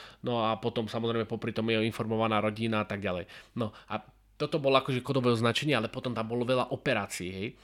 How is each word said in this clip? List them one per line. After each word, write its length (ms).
No 240
a 100
potom, 300
samozrejme, 400
popri 240
tom 160
je 160
informovaná 580
rodina 420
a 60
tak 140
ďalej. 240
No 200
a 200
toto 260
bolo 180
akože 240
kódové 300
označenie, 420
ale 140
potom 260
tam 120
bolo 200
veľa 240
operácií, 640
hej. 180